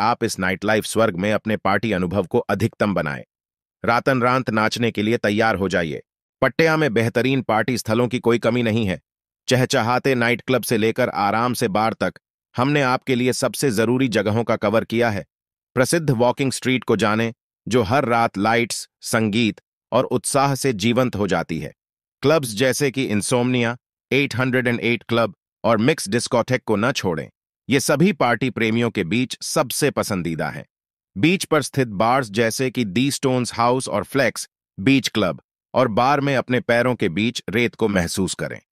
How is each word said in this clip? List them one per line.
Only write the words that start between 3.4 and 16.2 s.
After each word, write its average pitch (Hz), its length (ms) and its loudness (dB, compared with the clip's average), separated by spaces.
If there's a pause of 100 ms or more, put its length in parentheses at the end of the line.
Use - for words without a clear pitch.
रातन 120 380 2
रात 123 280 0
नाचने 110 400 0
के 104 120 -4
लिए 113 140 0
तैयार 110 380 0
हो 92 140 -2
जाइए। 87 340 -2 (400)
पट्टया 156 340 2
में 147 180 0
बेहतरीन 117 480 0
पार्टी 113 360 0
स्थलों 113 300 0
की 123 100 -4
कोई 117 200 2
कमी 120 240 0
नहीं 110 240 0
है। 87 140 -4 (480)
चहचहाते 123 680 2
नाइट 120 260 0
क्लब 127 220 0
से 120 140 0
लेकर 110 320 0
आराम 110 460 0
से 113 140 -2
बार 107 240 0
तक 92 220 -4 (420)
हमने 143 260 2
आपके 127 320 0
लिए 123 180 2
सबसे 127 380 -2
जरूरी 120 380 2
जगहों 104 360 0
का 107 120 0
कवर 104 280 0
किया 117 260 0
है। 98 140 -4 (500)
प्रसिद्ध 143 360 2
वॉकिंग 123 420 2